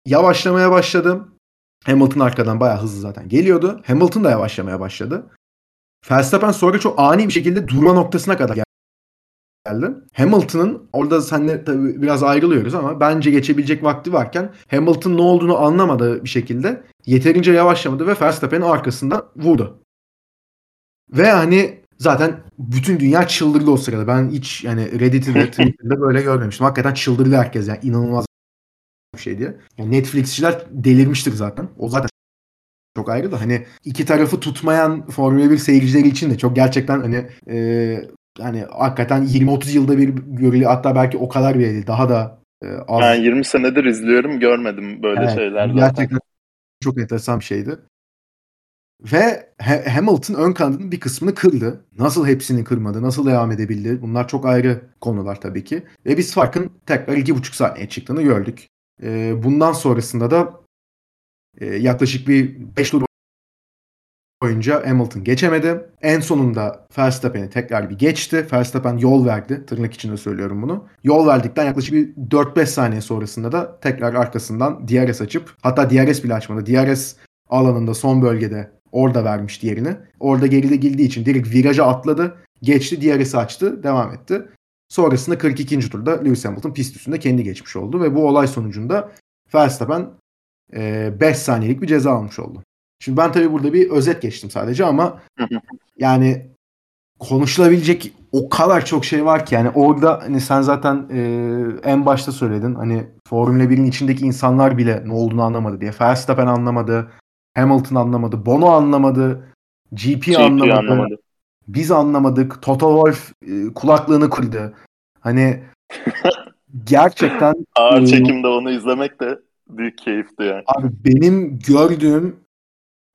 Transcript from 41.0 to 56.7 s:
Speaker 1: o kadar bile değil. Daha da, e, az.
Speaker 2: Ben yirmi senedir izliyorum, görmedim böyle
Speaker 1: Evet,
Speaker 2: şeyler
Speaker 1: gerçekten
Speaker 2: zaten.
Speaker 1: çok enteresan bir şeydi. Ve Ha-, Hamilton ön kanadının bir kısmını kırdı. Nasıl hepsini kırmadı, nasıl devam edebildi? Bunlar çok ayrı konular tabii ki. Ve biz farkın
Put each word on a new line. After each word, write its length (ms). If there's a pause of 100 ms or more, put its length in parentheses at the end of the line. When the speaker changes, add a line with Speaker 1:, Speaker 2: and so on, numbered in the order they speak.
Speaker 1:
o 100
kadar 300
bile 140
değil. 140
Daha 220
da, 300 (240)
e, 40 (220)
az. 120
Speaker 2:
Ben 140
yirmi 300
senedir 400
izliyorum, 560
görmedim 640
böyle 180
Speaker 1:
Evet, 140
Speaker 2:
şeyler 320
Speaker 1:
gerçekten 380
Speaker 2:
zaten. 160 (600)
Speaker 1:
çok 180
enteresan 400
bir 40
şeydi. 340 (1300)
Ve 360 (120)
Ha-, 340
Hamilton 400
ön 180
kanadının 400
bir 80
kısmını 340
kırdı. 500 (140)
Nasıl 280
hepsini 380
kırmadı, 380
nasıl 240
devam 240
edebildi? 520
Bunlar 260
çok 180
ayrı 340 (200)
konular 400
tabii 240
ki. 180 (240)
Ve 120
biz 160
farkın 360 (160)